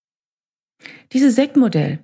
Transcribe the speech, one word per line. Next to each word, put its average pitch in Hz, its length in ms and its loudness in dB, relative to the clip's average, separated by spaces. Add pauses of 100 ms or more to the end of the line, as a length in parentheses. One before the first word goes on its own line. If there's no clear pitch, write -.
(1120)
Dieses 262 220 2
Sektmodell 190 680 0